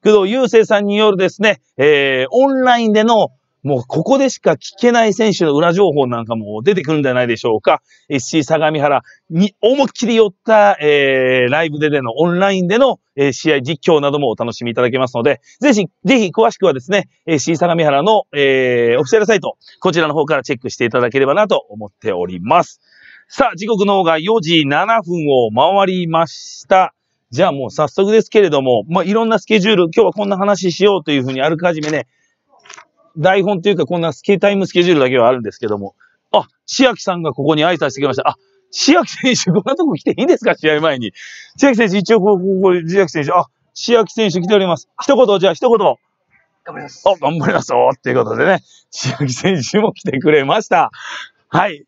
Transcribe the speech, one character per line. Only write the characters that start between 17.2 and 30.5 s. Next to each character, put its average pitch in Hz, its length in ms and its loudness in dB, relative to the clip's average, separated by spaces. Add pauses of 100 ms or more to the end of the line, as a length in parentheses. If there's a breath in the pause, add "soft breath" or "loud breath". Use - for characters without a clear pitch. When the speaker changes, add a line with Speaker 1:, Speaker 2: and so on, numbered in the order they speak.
Speaker 1:
エ 160 140 0
ス - 60 -6
シ 160 80 -2
ー - 20 0
相 175 180 0
模 165 100 0
原 143 200 2
の、 214 320 2
え 127 600 2
ー、 135 40 0
オ 151 40 0
フ 131 40 -4
ィ - 20 -16
シ 220 80 2
ャ - 20 4
ル 208 60 0
サ 220 80 2
イ 190 60 2
ト、 135 180 -8 (220 soft breath)
こ 190 120 0
ち 160 80 0
ら 156 80 2
の 147 60 -4
方 151 140 -2
か 151 80 0
ら 131 80 -4
チ 151 100 -6
ェ 120 40 -4
ッ - 20 -18
ク 117 100 -10
し - 80 -14
て 123 80 0
い 113 40 0
た 123 100 0
だ 120 100 0
け 135 100 -2
れ 135 60 2
ば 139 80 0
な 208 140 2
と 180 200 -2
思 104 200 -14
っ - 40 -18
て 107 220 -6
お 87 100 -4
り 90 160 -8
ま 110 240 -2
す。 - 180 -12 (460 soft breath)
さ 254 260 -2
あ、 - 20 -14
時 185 100 -10
刻 202 220 0
の 202 80 2
方 190 80 0
が 160 160 0
四 214 220 -2
時 160 260 0
七 196 340 0
分 170 260 -6
を 127 240 2
回 185 360 2
り 185 200 -4
ま 165 200 0
し - 400 -20
た。 190 260 2 (380)
じ 135 120 0
ゃ 185 40 2
あ 165 40 0
も 139 160 -8
う 95 40 -12
早 151 160 -2
速 196 240 0
で 220 100 4
す - 80 -8
け 214 120 2
れ 175 100 2
ど 143 100 0
も、 123 260 0
ま 180 140 -2
あ、 - 20 -2
い 190 80 -4
ろ 226 140 0
ん 220 40 -2
な 226 100 0
ス - 60 -10
ケ 214 140 0
ジ 202 120 0
ュ - 20 4
ー - 20 4
ル、 180 100 2
今 185 180 0
日 - 20 4
は 175 80 0
こ 208 140 -6
ん - 20 -4
な 190 80 -2
話 190 340 -2